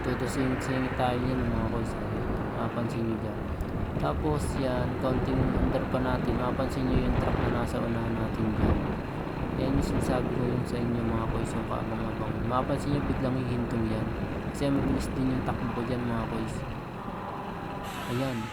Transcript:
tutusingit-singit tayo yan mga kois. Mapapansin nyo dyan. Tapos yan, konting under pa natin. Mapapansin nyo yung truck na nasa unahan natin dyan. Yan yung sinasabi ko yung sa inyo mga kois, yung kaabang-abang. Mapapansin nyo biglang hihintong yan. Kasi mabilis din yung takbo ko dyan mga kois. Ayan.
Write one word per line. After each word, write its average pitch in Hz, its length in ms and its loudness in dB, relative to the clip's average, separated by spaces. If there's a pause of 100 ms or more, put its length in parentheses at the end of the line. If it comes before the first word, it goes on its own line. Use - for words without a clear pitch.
tutusingit-singit 131 960 0
tayo 123 240 4
yan 127 160 2
mga 113 320 0
kois. 113 200 -2 (680)
Mapapansin 117 480 0
nyo 113 160 0
dyan. 104 160 -4 (640)
Tapos 147 400 2 (160)
yan, 127 400 2
konting 131 400 2
under 127 480 4
pa 127 160 2
natin. 123 320 2
Mapapansin 127 480 0
nyo 123 160 4
yung 123 240 2
truck - 80 2
na 120 320 2
nasa 120 160 0
unahan 117 320 0
natin 113 320 0 (160)
dyan. 104 200 4 (840)
Yan 131 160 2
yung 135 80 2
sinasabi 127 400 2
ko 120 140 0 (100)
yung 123 160 2
sa - 80 -2
inyo 120 240 0
mga 113 320 2
kois, 113 240 0
yung 113 160 -2
kaabang-abang. 113 600 -2 (180)
Mapapansin 131 400 0
nyo 143 160 2
biglang 131 300 0 (100)
hihintong 120 400 0
yan. 110 200 0 (440)
Kasi 143 160 0
mabilis 131 480 2
din 131 160 2
yung 131 160 0
takbo 123 320 -2
ko - 80 -2
dyan 123 160 -2
mga 117 240 0
kois. 113 280 -4 (1600)
Ayan. 127 260 0 (160)